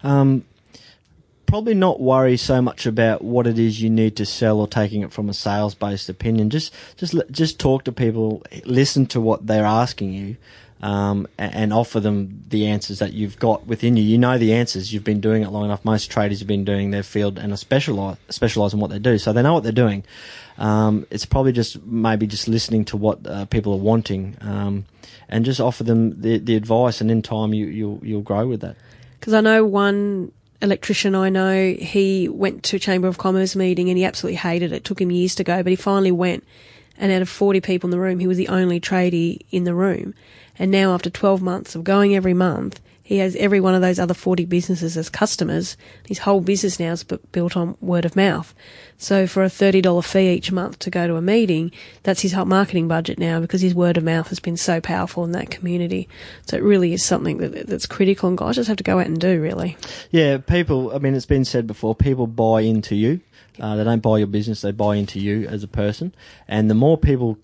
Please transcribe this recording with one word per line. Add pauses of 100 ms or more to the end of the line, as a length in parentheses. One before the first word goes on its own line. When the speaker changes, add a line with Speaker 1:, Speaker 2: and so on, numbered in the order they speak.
Speaker 1:
Um, (1000)
probably
not
worry
so
much
about
what
it
is
you
need
to
sell
or
taking
it
from
a
sales-based
opinion.
Just, (220)
just,
l-,
just
talk
to
people, (220)
listen
to
what
they're
asking
you, (440)
um, (100)
a-,
and
offer
them
the
answers
that
you've
got
within
you.
You
know
the
answers.
You've
been
doing
it
long
enough.
Most
traders
have
been
doing
their
field
and
are
speciali-, (140)
specialise
in
what
they
do,
so
they
know
what
they're
doing. (520)
Um,
it's
probably
just
maybe
just
listening
to
what,
uh,
people
are
wanting,
um, (420)
and
just
offer
them
the,
the
advice,
and
in
time
you,
you'll,
you'll
grow
with
that. (420)
Speaker 2:
'Cause
I
know
one (320)
electrician
I
know,
he
went
to
Chamber
of
Commerce
meeting
and
he
absolutely
hated
it.
It
took
him
years
to
go,
but
he
finally
went. (540)
And
out
of
forty
people
in
the
room,
he
was
the
only
tradie
in
the
room. (460)
And
now
after
twelve
months
of
going
every
month, (220)
he
has
every
one
of
those
other
forty
businesses
as
customers. (280)
His
whole
business
now
is
bu-, (120)
built
on
word
of
mouth. (440)
So
for
a
thirty
dollar
fee
each
month
to
go
to
a
meeting, (320)
that's
his
whole
marketing
budget
now,
because
his
word
of
mouth
has
been
so
powerful
in
that
community. (380)
So
it
really
is
something
that,
that's
critical,
and
guys
just
have
to
go
out
and
do,
really. (360)
Speaker 1:
Yeah,
people,
I
mean,
it's
been
said
before,
people
buy
into
you. (380)
Uh,
they
don't
buy
your
business,
they
buy
into
you
as
a
person. (320)
And
the
more
people